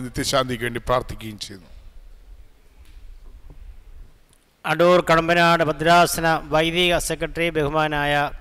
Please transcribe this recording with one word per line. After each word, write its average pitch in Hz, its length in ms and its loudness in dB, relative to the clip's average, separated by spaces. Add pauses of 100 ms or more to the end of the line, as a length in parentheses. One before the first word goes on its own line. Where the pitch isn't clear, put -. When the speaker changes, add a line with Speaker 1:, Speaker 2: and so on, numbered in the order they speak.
Speaker 1:
നിത്യശാന്തിക്ക് 127 640 -4
വേണ്ടി 120 200 -8
പ്രാർത്ഥിക്കുകയും 110 580 -4
ചെയ്യുന്നു. 95 240 -18 (3000)
Speaker 2:
അടൂർ 175 280 6 (100)
കടമ്പനാട് 170 600 4
ഭദ്രാസന 165 580 2 (260)
വൈദിക 165 400 2 (140)
സെക്രട്ടറി 160 400 -4 (100)
ബഹുമാനായ 147 560 0 (280)